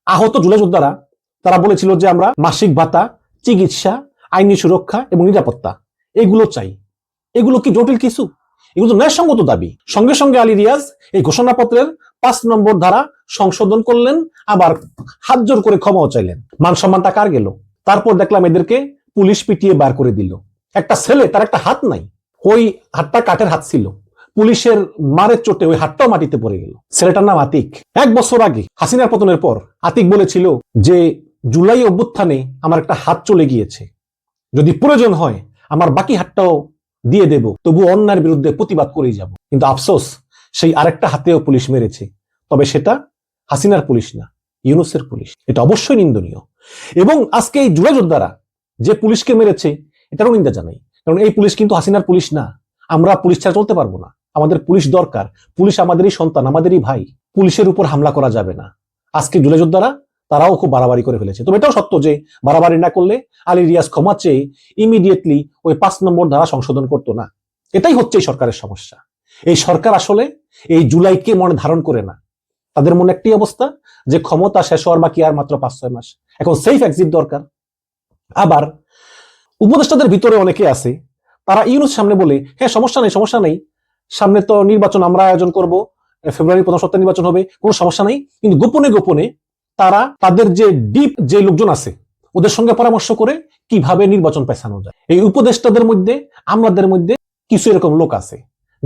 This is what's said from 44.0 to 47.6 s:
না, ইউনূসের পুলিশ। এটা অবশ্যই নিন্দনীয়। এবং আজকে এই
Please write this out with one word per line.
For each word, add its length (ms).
না, 180
ইউনূসের 460
পুলিশ। 240
এটা 140
অবশ্যই 340
নিন্দনীয়। 440
এবং 360
আজকে 280
এই 160